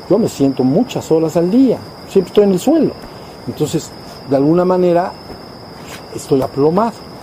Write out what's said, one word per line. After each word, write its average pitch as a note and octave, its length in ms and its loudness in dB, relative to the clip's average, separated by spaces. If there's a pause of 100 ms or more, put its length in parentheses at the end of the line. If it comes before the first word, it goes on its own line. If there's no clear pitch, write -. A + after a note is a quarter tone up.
Yo F#3+ 100 4
me F#3 100 2
siento C3+ 360 0
muchas D3 460 0
horas D#3+ 260 2
al F3 140 2
día, B3 280 4 (300)
siempre F#3+ 200 2
estoy G#3 160 6
en G3+ 80 4
el F3+ 60 4
suelo, C4+ 340 2 (540)
entonces D3 440 -4 (380)
de C#3 80 2
alguna D#3+ 280 4
manera F3+ 480 2 (1000)
estoy C3+ 280 0
aplomado. E3 500 2 (300)